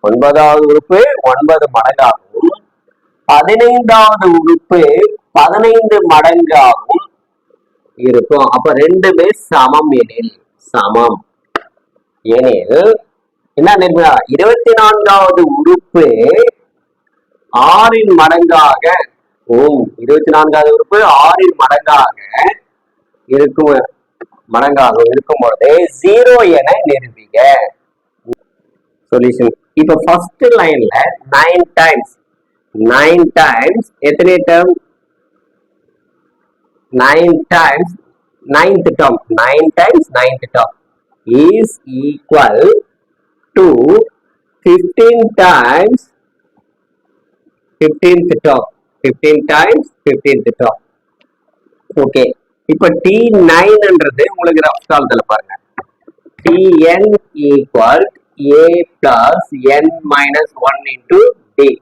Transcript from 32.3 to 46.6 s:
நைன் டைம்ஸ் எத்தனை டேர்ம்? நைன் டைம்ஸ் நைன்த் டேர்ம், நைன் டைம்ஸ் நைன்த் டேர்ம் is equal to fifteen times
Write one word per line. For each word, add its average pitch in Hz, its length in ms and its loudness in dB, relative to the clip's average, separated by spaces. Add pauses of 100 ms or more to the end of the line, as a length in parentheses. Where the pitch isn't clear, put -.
நைன் 160 340 2 (140)
டைம்ஸ் 147 480 -2 (220)
எத்தனை 180 260 0 (140)
டேர்ம்? 175 240 2 (2250)
நைன் 151 440 0 (180)
டைம்ஸ் 165 380 -2 (640)
நைன்த் 170 340 0 (100)
டேர்ம், 131 200 0 (220)
நைன் 135 260 0 (120)
டைம்ஸ் 311 280 0 (120)
நைன்த் 127 340 -4
டேர்ம் 117 220 -4 (500)
is 175 420 2 (360)
equal 143 560 -2 (960)
to 190 80 2 (1040)
fifteen 226 540 2 (200)
times 160 600 0 (1800)